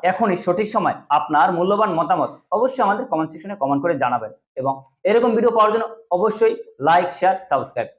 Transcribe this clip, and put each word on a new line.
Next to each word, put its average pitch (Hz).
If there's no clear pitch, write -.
এখনই 185
সঠিক 185
সময়? 170
আপনার 156
মূল্যবান 196
মতামত 156
অবশ্যই 214
আমাদের 208
কমেন্ট 160
সেকশনে 202
কমেন্ট 139
করে 170
জানাবেন 117
এবং 135
এরকম 233
ভিডিও 226
পাওয়ার 214
জন্য 220
অবশ্যই 214
like, 175
শেয়ার, 185
সাবস্ক্রাইব। 120